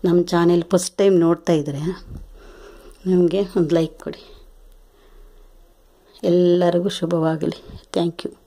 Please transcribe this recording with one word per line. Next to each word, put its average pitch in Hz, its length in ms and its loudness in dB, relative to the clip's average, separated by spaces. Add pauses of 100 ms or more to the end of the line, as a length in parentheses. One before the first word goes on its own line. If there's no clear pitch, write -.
ನಮ್ಮ 175 120 4 (140)
channel 170 400 2
first 180 280 -2
time 196 140 4 (100)
ನೋಡ್ತಾ 170 360 0
ಇದ್ರೆ 143 220 -8 (1300)
ನಮಗೆ 180 300 2 (180)
ಒಂದು 165 200 2
like 160 260 -2
ಕೊಡಿ. - 180 -12 (2000)
ಎಲ್ಲರಿಗೂ 175 680 2
ಶುಭವಾಗಲಿ. 160 600 -2 (360)
Thank 170 300 -4
you. - 60 -10 (140)